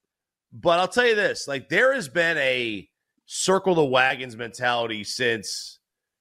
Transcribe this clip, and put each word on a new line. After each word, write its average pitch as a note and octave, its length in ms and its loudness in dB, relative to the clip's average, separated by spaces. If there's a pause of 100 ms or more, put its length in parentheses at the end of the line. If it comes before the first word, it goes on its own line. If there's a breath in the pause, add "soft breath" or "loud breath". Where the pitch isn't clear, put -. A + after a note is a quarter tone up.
(520)
but E3+ 280 2
I'll F#3 80 2
tell B3 180 2
you A#3 100 4
this, F3 320 -2
like, C#3 220 -6
there A#3+ 240 4
has F#3+ 160 -6
been E3 280 0
a B2 500 -2 (380)
circle F#3+ 500 0
the D#3 100 4
wagons B2+ 500 0
mentality A#2 680 -4
since, - 760 -4 (420)